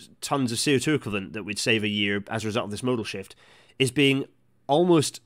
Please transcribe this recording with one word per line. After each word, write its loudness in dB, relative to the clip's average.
tonnes 0
of -2
C 2
O 6
two 2
equivalent -6
that -8
we'd -6
save 2
a 0
year 0
as -2
a -4
result -2
of -8
this -6
modal 0
shift -10
is -6
being 2
almost 2